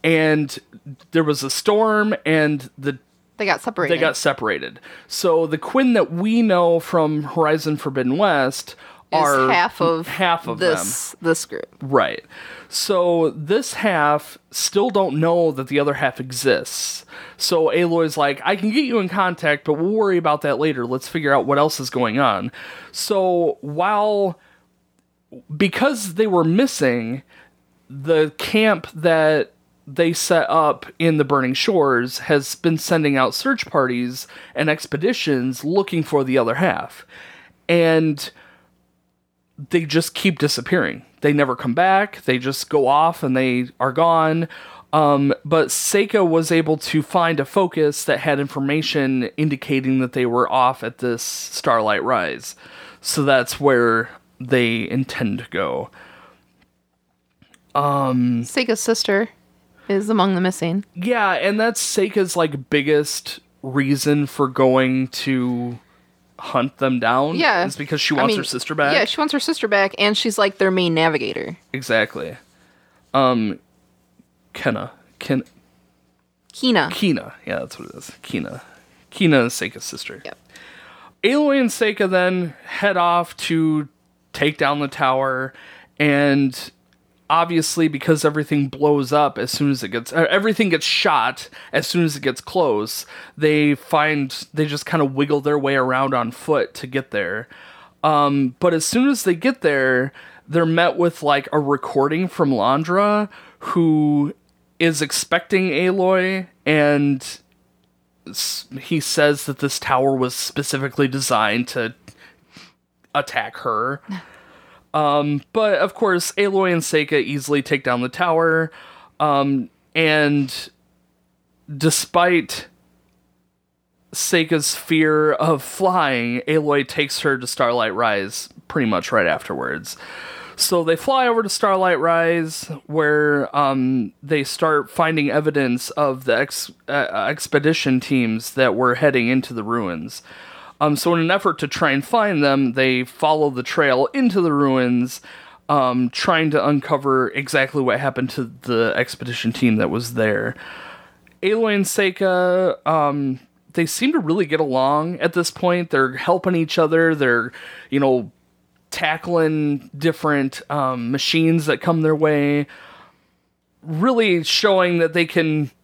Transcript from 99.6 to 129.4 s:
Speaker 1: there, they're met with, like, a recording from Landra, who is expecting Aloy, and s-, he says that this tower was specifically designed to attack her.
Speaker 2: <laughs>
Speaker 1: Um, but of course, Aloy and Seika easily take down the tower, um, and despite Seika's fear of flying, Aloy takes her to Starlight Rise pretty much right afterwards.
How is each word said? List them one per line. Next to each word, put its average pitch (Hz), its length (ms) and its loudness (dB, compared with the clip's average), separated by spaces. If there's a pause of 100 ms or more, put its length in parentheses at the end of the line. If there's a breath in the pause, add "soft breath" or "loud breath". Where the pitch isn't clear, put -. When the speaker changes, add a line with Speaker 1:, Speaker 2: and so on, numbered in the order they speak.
Speaker 1:
there, 131 500 2 (340 loud breath)
they're 165 200 2
met 170 320 2
with, 170 240 0
like, 143 300 0
a 151 60 2
recording 143 720 0
from 151 220 0
Landra, 175 800 2 (300 loud breath)
who 151 720 2 (440)
is 160 220 2
expecting 170 720 0
Aloy, 185 800 0 (180)
and 147 720 2 (880)
s-, - 400 -8 (120)
he 156 220 -2
says 147 460 0
that 139 140 -6
this 143 180 -2
tower 135 360 2
was 127 200 -2
specifically 139 720 -4
designed 120 600 0
to 117 260 -6 (1200 loud breath)
attack 135 440 -4
her. 123 480 -4
Speaker 2:
<laughs> 208 60 -14 (800 loud breath)
Speaker 1:
Um, 147 460 0 (140)
but 208 240 2
of 180 160 0
course, 185 380 0
Aloy 196 380 2
and 165 120 0
Seika 151 360 0
easily 139 440 0
take 135 200 -2
down 123 200 0
the 123 80 -4
tower, 165 600 0 (480 loud breath)
um, 139 520 0 (240)
and 147 760 0 (1080)
despite 170 920 0 (1500)
Seika's 160 640 0
fear 156 580 2
of 151 300 0
flying, 135 840 -2
Aloy 147 400 2
takes - 340 -4
her 139 180 0
to 123 80 -10
Starlight 117 480 0
Rise 104 560 -2 (180)
pretty 135 180 0
much 95 260 -2
right 104 140 4
afterwards. 71 720 -4 (600 loud breath)